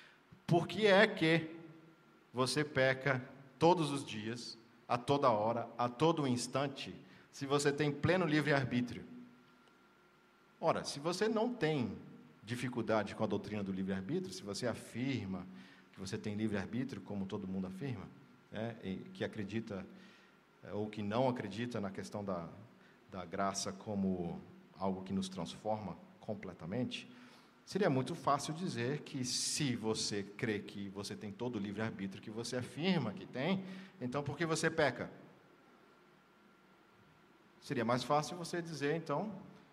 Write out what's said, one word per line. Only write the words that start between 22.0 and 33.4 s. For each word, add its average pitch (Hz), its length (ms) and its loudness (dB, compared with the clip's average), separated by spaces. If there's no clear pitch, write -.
da, 90 240 -4
da 92 140 -8
graça 95 480 -2
como 95 680 0
algo 95 240 -2
que - 120 -6
nos 95 160 0
transforma 95 640 -4
completamente, 98 880 -6
seria 190 240 2
muito 131 260 2
fácil 147 380 2
dizer 147 480 -2
que 131 240 -6
se - 500 0
você 104 480 0
crê 104 360 -2
que 98 320 -8
você 98 260 -8
tem 101 160 -10
todo 120 240 -4
o - 20 -2
livre-arbítrio 101 640 -4
que 110 80 -12
você 117 280 -4
afirma 139 560 0
que - 100 -12
tem, 175 400 -2